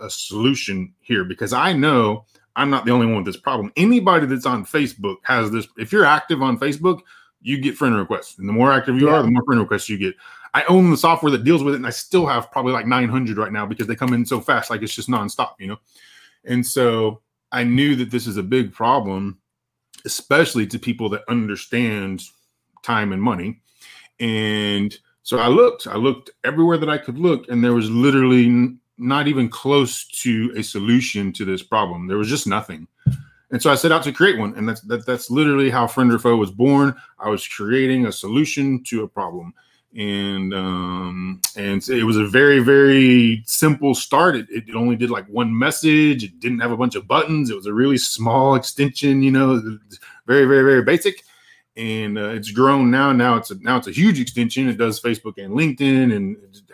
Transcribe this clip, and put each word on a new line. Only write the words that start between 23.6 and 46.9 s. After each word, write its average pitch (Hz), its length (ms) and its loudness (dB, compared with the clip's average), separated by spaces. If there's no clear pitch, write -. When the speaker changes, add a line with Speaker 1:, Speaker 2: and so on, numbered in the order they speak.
Speaker 1:
And 107 720 -2
so 123 160 -4
I 117 100 2
looked, 233 380 4
I 98 100 -8
looked 123 340 -2
everywhere 160 320 2
that 151 140 -2
I 147 80 -2
could 131 200 -10
look, 165 300 0
and 120 160 0
there 120 80 4
was 110 180 2
literally 127 560 4
n-, 123 320 2
not 135 300 -2
even 131 200 0
close 135 580 -2
to 117 340 -2
a 107 60 -6
solution 104 720 -2
to 101 120 -8
this 95 160 -4
problem. 90 440 -4
There 98 120 -4
was 107 100 -2
just 139 180 -4
nothing. 98 400 -6
And 123 120 -4
so 151 80 4
I 143 60 4
set 160 160 2
out 165 100 2
to 139 100 -6
create 175 260 2
one. 107 160 -4
And 107 140 -4
that's, 113 140 -6
that, 117 240 -6
that's 123 240 -6
literally 139 400 2
how 123 160 0
Friend 123 260 4
or 113 60 2
Foe 117 180 2
was 104 140 0
born. 139 440 4
I 107 120 -4
was 101 180 -4
creating 131 580 -2
a 101 60 -4
solution 135 720 -2
to 110 200 -6
a - 40 -10
problem. 87 460 -10
And, 98 560 -6
um, 92 880 -6
and 101 260 -4
so 131 120 -4
it 117 80 0
was 110 160 0
a 104 80 0
very, 135 320 6
very 127 880 4
simple 143 480 0
start. 156 420 0
It, 107 140 -8
it 110 240 -10
only 117 220 0
did, 117 140 -2
like, 101 180 -8
one 113 300 -2
message. 147 640 2
It 92 160 -14
didn't 120 200 -4
have 120 120 -2
a 113 40 -4
bunch 123 180 -2